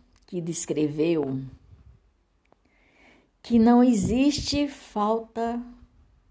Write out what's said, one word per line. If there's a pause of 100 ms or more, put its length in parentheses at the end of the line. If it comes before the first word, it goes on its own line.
(260)
que
descreveu (2000)
que
não
existe
falta (680)